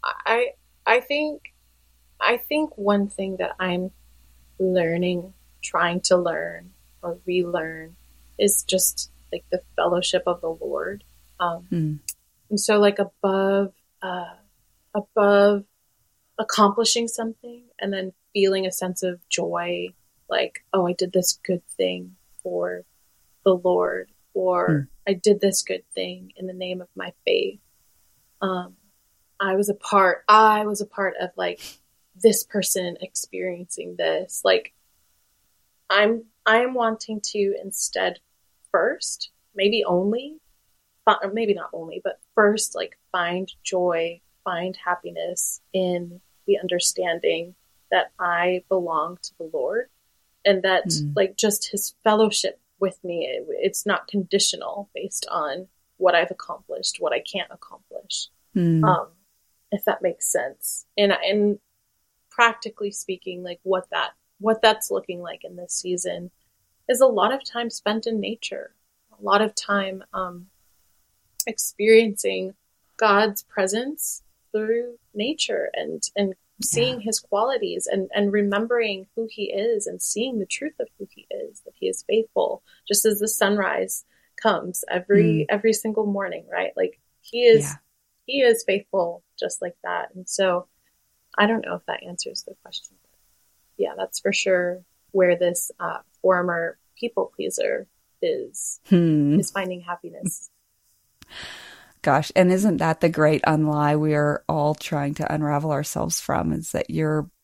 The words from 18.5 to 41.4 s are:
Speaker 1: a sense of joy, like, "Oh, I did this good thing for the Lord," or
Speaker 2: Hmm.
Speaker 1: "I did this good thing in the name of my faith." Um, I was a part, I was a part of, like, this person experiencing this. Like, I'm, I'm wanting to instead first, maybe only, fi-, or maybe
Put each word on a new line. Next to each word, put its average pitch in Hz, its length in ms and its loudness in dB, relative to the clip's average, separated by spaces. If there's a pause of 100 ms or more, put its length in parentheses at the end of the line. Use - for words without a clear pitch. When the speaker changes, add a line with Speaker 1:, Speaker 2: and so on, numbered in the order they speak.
Speaker 1:
a 185 60 -4
sense 185 300 -4
of 180 260 -6
joy, 175 600 -4 (400)
like, - 440 -4
"Oh, 185 140 2
I 175 60 0
did 180 200 -2
this 180 300 0
good 180 240 -4 (100)
thing - 380 -4 (280)
for 180 420 -4 (600)
the 190 100 6
Lord," 180 580 0 (200)
or 180 360 0
Speaker 2:
Hmm. 151 420 -2
Speaker 1:
"I - 40 2
did 202 260 2
this 196 220 2
good 185 220 -6 (100)
thing 185 420 -8
in 185 100 -12
the 185 60 -10
name 185 280 -8
of 180 140 -16
my 180 180 -10 (140)
faith." 190 340 0 (800)
Um, 185 360 -4 (640)
I 190 160 0
was 202 120 2
a 202 60 -2
part, 190 540 2
I 214 380 8
was 208 140 -4
a 202 60 -6
part 196 340 -4
of, 180 160 -6
like, 180 240 -4 (540)
this 208 300 2
person 180 560 -4
experiencing 180 960 -10
this. 170 480 -4
Like, - 280 2 (1160)
I'm, 214 340 4 (220)
I'm 240 280 4
wanting 220 460 -2 (120)
to 202 300 0
instead - 560 -4 (520)
first, - 600 -2 (240)
maybe 208 300 2
only, 220 540 -2 (680)
fi-, - 180 6
or 196 100 -4
maybe 214 220 -2